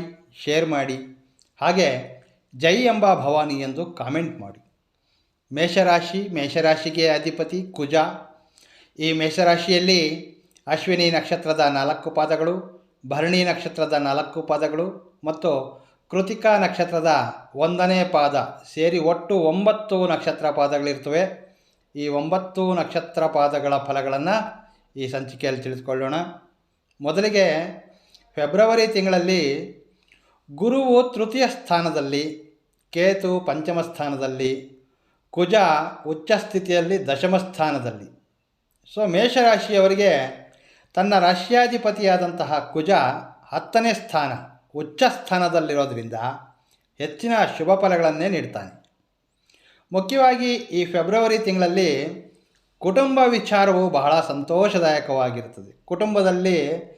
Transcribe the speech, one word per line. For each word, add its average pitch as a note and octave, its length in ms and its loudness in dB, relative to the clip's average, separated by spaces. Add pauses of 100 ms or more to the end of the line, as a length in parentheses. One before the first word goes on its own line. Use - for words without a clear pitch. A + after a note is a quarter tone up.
(440)
ಶೇರ್ D#3 240 0
ಮಾಡಿ, C3+ 600 -6 (320)
ಹಾಗೆ D#3+ 600 0 (340)
"ಜೈ F3 300 2
ಅಂಬಾ G#3 280 4
ಭವಾನಿ" D3 400 0
ಎಂದು C3+ 320 -6
ಕಾಮೆಂಟ್ D#3+ 540 -6
ಮಾಡಿ. G2+ 220 -18 (920)
ಮೇಷರಾಶಿ, F3 760 0
ಮೇಷರಾಶಿಗೆ D#3+ 800 0
ಅಧಿಪತಿ D#3+ 540 -2
ಕುಜ. D3+ 320 -8 (1040)
ಈ D#3+ 140 0
ಮೇಷರಾಶಿಯಲ್ಲಿ E3+ 1000 2 (560)
ಅಶ್ವಿನಿ E3+ 440 0
ನಕ್ಷತ್ರದ D#3 500 -2
ನಾಲ್ಕು C#3+ 500 0
ಪಾದಗಳು, D#3+ 760 -2 (200)
ಭರಣಿ E3 380 0
ನಕ್ಷತ್ರದ D#3+ 480 -4
ನಾಲ್ಕು D3 500 -2
ಪಾದಗಳು D#3 840 -4
ಮತ್ತು D#3 600 -4 (260)
ಕೃತಿಕಾ G3+ 480 2
ನಕ್ಷತ್ರದ E3 760 0 (220)
ಒಂದನೇ F3+ 480 2
ಪಾದ C#3+ 580 0 (120)
ಸೇರಿ E3+ 240 2
ಒಟ್ಟು E3+ 400 0
ಒಂಬತ್ತು F#3 680 2
ನಕ್ಷತ್ರ D#3 420 -2
ಪಾದಗಳಿರ್ತವೆ. C#3+ 1040 -2 (400)
ಈ D3 120 -6
ಒಂಬತ್ತು F#3 640 -2
ನಕ್ಷತ್ರ D#3+ 520 -2
ಪಾದಗಳ C#3+ 500 0
ಫಲಗಳನ್ನು C#3 960 -4 (240)
ಈ C3 120 -6
ಸಂಚಿಕೆಯಲ್ಲಿ C3 540 -6
ತಿಳಿದುಕೊಳ್ಳೋಣ. C3 520 -6 (840)
ಮೊದಲಿಗೆ F#3+ 460 2 (880)
ಫೆಬ್ರವರಿ A3 520 2
ತಿಂಗಳಲ್ಲಿ F3+ 880 0 (800)
ಗುರುವು B3 600 2
ತೃತೀಯ A3+ 320 0
ಸ್ಥಾನದಲ್ಲಿ, D3+ 1040 -2 (380)
ಕೇತು F#3 500 2
ಪಂಚಮ D#3+ 400 -4
ಸ್ಥಾನದಲ್ಲಿ, C3 1040 -6 (480)
ಕುಜ F3 240 0 (520)
ಉಚ್ಚ D#3 260 -2
ಸ್ಥಿತಿಯಲ್ಲಿ F3+ 720 0
ದಶಮ F3+ 300 0
ಸ್ಥಾನದಲ್ಲಿ. C3 920 -4 (680)
So G#3 140 0
ಮೇಷರಾಶಿಯವರಿಗೆ G#3 1000 4 (840)
ತನ್ನ G3 240 2
ರಾಶಿಯಾಧಿಪತಿಯಾದಂತಹ F3+ 1500 0
ಕುಜ D#3+ 180 -2 (580)
ಹತ್ತನೇ A3+ 440 0
ಸ್ಥಾನ, D3 400 -4 (420)
ಉಚ್ಚ D3+ 280 -4
ಸ್ಥಾನದಲ್ಲಿರೋದ್ರಿಂದ D3 1120 0 (840)
ಹೆಚ್ಚಿನ D3+ 340 -6 (260)
ಶುಭ E3 160 2
ಫಲಗಳನ್ನೇ E3+ 540 2
ನೀಡ್ತಾನೆ. A#2+ 560 -6 (1080)
ಮುಖ್ಯವಾಗಿ B3 640 2
ಈ F3 300 -4
ಫೆಬ್ರವರಿ F#3+ 540 0
ತಿಂಗಳಲ್ಲಿ F3+ 680 0 (720)
ಕುಟುಂಬ C4 480 2
ವಿಚಾರವು G3 640 2
ಬಹಳ D3 380 4
ಸಂತೋಷದಾಯಕವಾಗಿರುತ್ತದೆ. C#3+ 1600 0
ಕುಟುಂಬದಲ್ಲಿ F#3 840 2 (300)